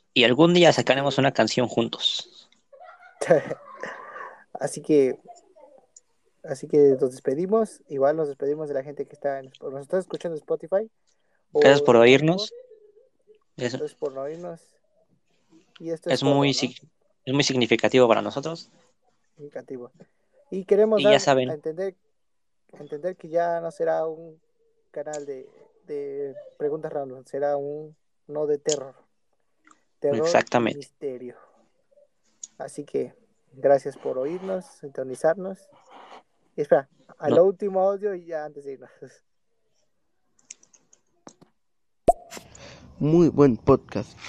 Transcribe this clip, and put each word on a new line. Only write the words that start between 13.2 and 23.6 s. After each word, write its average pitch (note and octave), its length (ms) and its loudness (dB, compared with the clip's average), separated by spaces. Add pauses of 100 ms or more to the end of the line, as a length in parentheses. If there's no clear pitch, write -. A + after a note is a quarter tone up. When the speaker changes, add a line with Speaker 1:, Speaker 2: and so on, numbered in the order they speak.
Speaker 1:
Eso. A#2+ 120 -6
Speaker 2:
Gracias D3+ 200 -10
por C3+ 200 -6
oírnos. E3 420 -12 (1160)
Y E3 120 -10
esto E3 180 -6
Speaker 1:
Es C#3 60 0
Speaker 2:
es B2 60 0
todo, C#3 140 2
Speaker 1:
muy C#3 140 4
Speaker 2:
¿no? C3 60 0
Speaker 1:
sig-, - 340 -6 (380)
es C3 80 -4
muy C#3+ 100 2
significativo A#2+ 640 2
para G#2+ 140 2
nosotros. C#3 480 -10 (680)
Speaker 2:
Significativo. C3 540 -16 (600)
Y F#3+ 160 -8
queremos G#3+ 340 4
Speaker 1:
Y F3+ 40 2
ya G#3 80 6
Speaker 2:
dar - 80 6
Speaker 1:
saben. C3 280 2
Speaker 2:
a D#3 60 -8
entender, E3 400 -8 (840)
entender D3+ 380 -10
que E3 140 -20
ya E3+ 320 0